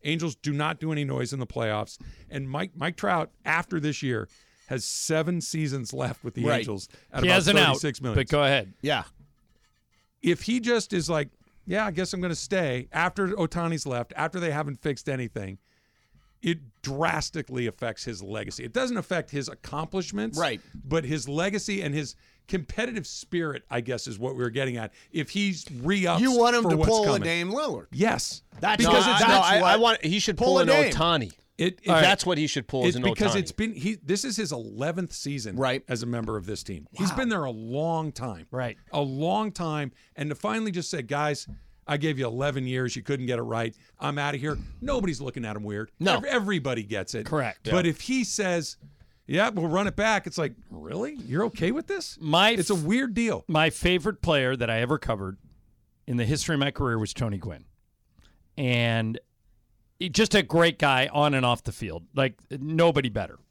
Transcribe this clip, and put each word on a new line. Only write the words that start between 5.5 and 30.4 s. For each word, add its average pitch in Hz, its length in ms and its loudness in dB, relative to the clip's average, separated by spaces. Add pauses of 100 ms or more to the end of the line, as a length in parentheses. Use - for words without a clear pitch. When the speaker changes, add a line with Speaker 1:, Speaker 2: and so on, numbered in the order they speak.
Speaker 1:
left 135 300 -4
with 123 100 -8
the 123 100 -2
Speaker 2:
Right. 143 140 2
Speaker 1:
Angels 107 300 -6 (220)
at - 120 -2
Speaker 3:
He 180 60 4
Speaker 1:
about 180 80 6
Speaker 3:
has 180 120 4
an 202 80 6
out, 180 120 6
Speaker 1:
thirty-six 139 340 0
million. 120 160 2
Speaker 3:
but 131 100 0
go 147 160 4
ahead. 127 380 2
Speaker 2:
Yeah. 135 220 0 (1200)
Speaker 1:
If 170 200 2
he 240 180 0
just 226 320 0
is 165 160 0
like, 147 220 -2 (340)
"Yeah, 208 220 -2
I 202 40 -4
guess 175 220 -4
I'm 185 80 -4
gonna 175 140 -2
stay," 143 580 -2
after 180 360 0
Ohtani's 170 580 -2
left, 120 300 -4
after 160 240 -2
they 170 100 -2
haven't 143 320 -4
fixed 147 260 -4
anything, 110 500 -6 (840)
it 165 160 0 (240)
drastically 139 840 -2
affects 113 380 -6
his 101 180 -8
legacy. 98 420 -8
It 123 80 -12
doesn't 247 240 0
affect 180 340 -4
his 143 180 -4
accomplishments, 165 880 -6
Speaker 2:
Right. 127 220 0 (240)
Speaker 1:
but 147 200 0
his 139 240 -4
legacy 196 540 -2
and 139 120 -2
his 147 200 -4 (320)
competitive 147 600 -4
spirit, 160 640 -4
I 123 100 -2
guess, 120 260 -6
is 107 120 -10
what 131 180 -4
we're 123 140 -2
getting 127 260 -2
at. 110 160 -8 (200)
If 156 180 -4
he's 196 340 -2 (180)
re-ups 175 400 2
Speaker 2:
You 262 100 6
want 240 240 6
him 233 60 4
Speaker 1:
for 180 80 4
Speaker 2:
to 160 60 6
Speaker 1:
what's 156 120 2
Speaker 2:
pull 220 140 6
a 208 40 4
Speaker 1:
coming. 208 160 4
Speaker 2:
Dame 170 280 0
Lillard. 233 420 -4
Speaker 1:
Yes. - 500 0 (180)
Speaker 2:
That's 208 180 2
Speaker 1:
Because 190 280 6
Speaker 2:
what, 180 100 4
Speaker 1:
it's 208 40 6
Speaker 4:
No, 226 140 6
Speaker 2:
that's 185 120 8
Speaker 4:
I, 196 140 6
Speaker 2:
what, 185 120 6
Speaker 4:
I 214 40 6
want, 226 280 4
he 170 140 2
should 196 200 0
Speaker 2:
pull 240 80 4